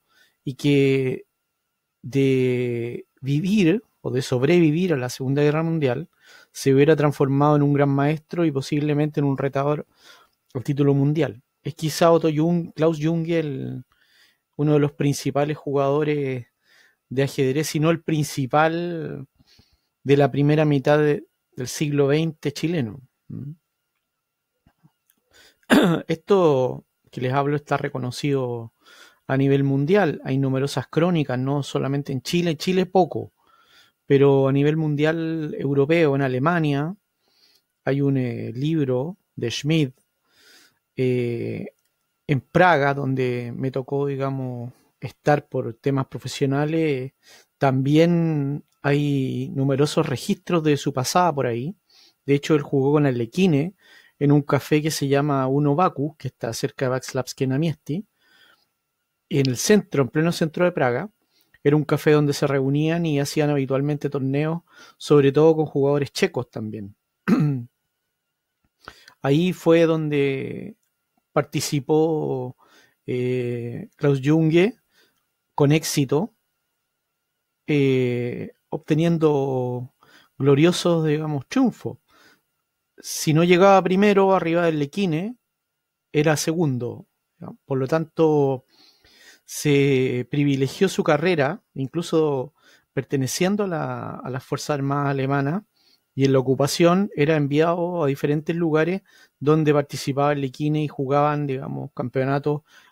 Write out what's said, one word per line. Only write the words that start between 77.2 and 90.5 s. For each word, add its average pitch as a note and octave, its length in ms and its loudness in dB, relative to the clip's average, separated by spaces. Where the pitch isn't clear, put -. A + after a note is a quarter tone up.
eh, B2 880 0
obteniendo C#3+ 1200 -2
gloriosos, D#3 680 2
digamos, D3+ 400 -4
triunfos. - 520 -2
Si - 360 -4
no E3 100 4
llegaba F#3 400 8
primero G3 500 4
arriba E3+ 320 0
del D#3 140 0
Lequine, F3+ 560 -4
era D3+ 240 2
segundo, C3+ 680 -4
¿no? F3 260 -18
Por C3+ 140 -4
lo C3 80 -2
tanto, D3+ 800 0
se C3 880 0
privilegió C#3+ 560 0